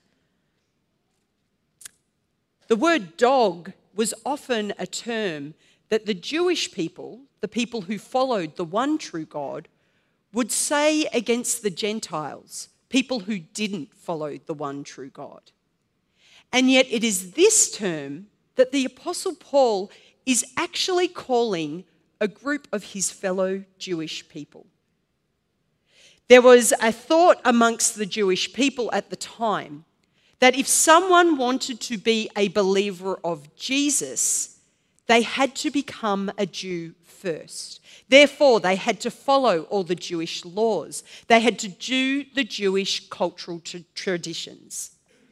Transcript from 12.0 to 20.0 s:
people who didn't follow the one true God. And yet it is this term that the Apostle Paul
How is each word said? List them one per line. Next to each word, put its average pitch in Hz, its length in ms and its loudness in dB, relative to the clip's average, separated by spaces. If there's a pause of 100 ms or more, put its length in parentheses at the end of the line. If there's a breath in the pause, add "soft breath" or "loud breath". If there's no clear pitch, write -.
people 254 300 -2
who 202 180 -6
didn't 190 560 -8
follow 151 500 -8
the - 80 -8
one 143 320 -10
true 135 240 -16
God. - 420 -20 (1040 soft breath)
And 254 180 4
yet 262 200 6
it 214 120 -2
is 185 280 -2
this - 440 4
term 160 520 -8 (300)
that 254 140 4
the 277 140 -2
Apostle 349 500 -8
Paul 226 560 0 (360 soft breath)